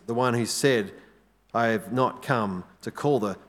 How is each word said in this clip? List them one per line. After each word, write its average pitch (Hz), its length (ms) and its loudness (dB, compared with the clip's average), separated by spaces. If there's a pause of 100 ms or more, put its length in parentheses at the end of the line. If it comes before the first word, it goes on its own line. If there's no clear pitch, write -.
the 117 80 -4
one 123 200 2
who 117 120 0
said, 110 460 2 (600)
"I 117 140 2
have 110 240 -2
not 127 300 0
come 101 420 -2 (180)
to 117 80 -8
call 143 300 0
the 101 180 -4 (100)